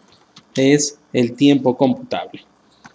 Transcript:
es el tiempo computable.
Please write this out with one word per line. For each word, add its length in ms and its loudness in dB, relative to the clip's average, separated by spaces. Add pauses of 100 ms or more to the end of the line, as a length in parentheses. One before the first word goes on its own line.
(560)
es 420 2 (140)
el 220 -2
tiempo 420 2
computable. 720 -4 (500)